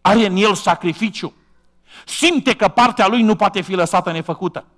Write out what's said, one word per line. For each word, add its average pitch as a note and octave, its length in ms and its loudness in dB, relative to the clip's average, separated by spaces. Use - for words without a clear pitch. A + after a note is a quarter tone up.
are G#3+ 260 2
în F#3 100 -2
el G3+ 180 2
sacrificiu. F3+ 760 -4
Simte D4+ 480 0
că G3+ 140 0
partea A#3 400 2
lui A#3+ 140 2
nu G#3+ 140 4
poate G3 240 0
fi F#3 140 -8
lăsată F3 380 0
nefăcută. E3 520 -8